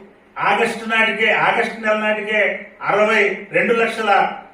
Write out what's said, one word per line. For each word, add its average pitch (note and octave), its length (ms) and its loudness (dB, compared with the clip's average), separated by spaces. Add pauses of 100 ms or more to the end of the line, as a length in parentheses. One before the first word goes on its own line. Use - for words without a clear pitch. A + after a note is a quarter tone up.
(380)
ఆగస్టు A3+ 460 0
నాటికే, A3 440 0 (180)
ఆగస్టు A3+ 340 0
నెల G#3+ 160 0
నాటికే G#3+ 440 -2 (400)
అరవై G#3+ 400 2 (300)
రెండు G#3 220 2
లక్షల A3+ 380 0 (420)